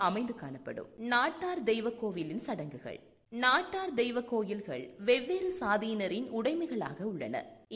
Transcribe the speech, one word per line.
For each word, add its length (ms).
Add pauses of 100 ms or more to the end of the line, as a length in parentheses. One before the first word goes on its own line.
அமைந்து 320
காணப்படும். 500 (220)
நாட்டார் 580
தெய்வ 180 (120)
கோவிலின் 480
சடங்குகள். 520 (320)
நாட்டார் 680
தெய்வ 200 (120)
கோயில்கள் 540 (220)
வெவ்வேறு 520
சாதியினரின் 680 (140)
உடைமைகளாக 600 (100)
உள்ளன. 340 (340)